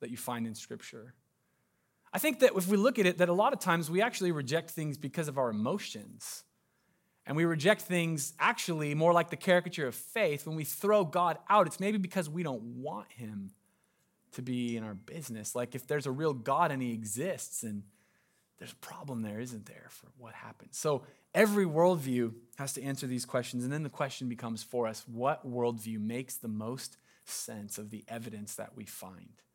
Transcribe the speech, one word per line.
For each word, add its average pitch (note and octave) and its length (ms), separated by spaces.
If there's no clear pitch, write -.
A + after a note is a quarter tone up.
that B2 100
you A#2+ 60
find A#2 300
in A2+ 80
Scripture. A#2 600
I F#3+ 60
think D4 220
that B3+ 140
if F#3 140
we G#3 80
look A#3 220
at G3 80
it, F3 120
that F3 100
a F3 40
lot G#3 200
of B3 60
times E3 320
we F3+ 100
actually G#3+ 300
reject D#3 400
things D3+ 280
because D3+ 280
of C#3 120
our B2+ 120
emotions. A2 920
And C#3 100
we E3 80
reject E3 380
things E3 560
actually D#3 560
more D#3+ 180
like E3+ 180
the F3 60
caricature F3 520
of - 80
faith. D#3+ 500
When D#3+ 80
we D#3 100
throw G3+ 400
God E3 340
out, G3+ 180
it's D#3+ 140
maybe G#3 180
because F3+ 320
we E3+ 140
don't B2+ 180
want B2 480
him G#2 420
to - 120
be B2 340
in A2 80
our G#2+ 100
business. A2+ 640
Like, B2 180
if C3 140
there's D3 180
a C3+ 60
real D3+ 220
God C#3+ 360
and C3+ 100
he B2 120
exists, A2+ 720
and G#2 180
there's - 140
a - 40
problem C3 460
there, G#2+ 180
isn't A#2+ 260
there, - 240
for - 160
what A#2 180
happened? - 380
So C#3+ 320
every G#3 320
worldview D3 680
has C#3 160
to C3+ 80
answer C3+ 240
these B2 200
questions. B2 380
And C3 80
then D3+ 100
the D3 80
question C3+ 380
becomes A2+ 340
for A#2+ 240
us, A2 220
what B2+ 360
worldview A#2+ 540
makes A#2 380
the - 120
most A2 480
sense G#2 520
of G#2 140
the G#2+ 160
evidence A2 480
that - 220
we A2+ 80
find? F#2 580